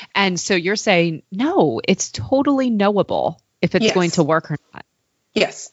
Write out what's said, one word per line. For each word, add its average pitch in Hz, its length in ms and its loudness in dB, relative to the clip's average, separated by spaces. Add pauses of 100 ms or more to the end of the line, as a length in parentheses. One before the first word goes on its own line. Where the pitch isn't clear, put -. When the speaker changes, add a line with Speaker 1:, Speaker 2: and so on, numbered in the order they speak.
(140)
Speaker 1:
And 190 240 0
so - 160 -2
you're 185 220 0
saying, 170 460 0 (100)
"No, 196 540 0
it's - 260 0
totally 269 580 0
knowable 196 720 0 (220)
if - 120 -2
it's 220 180 2
going 180 160 2
Speaker 2:
Yes. 160 80 -4
Speaker 1:
to 170 80 4
work 160 260 0
or 147 60 -4 (180)
not." - 100 -20 (500)
Speaker 2:
Yes. - 380 -2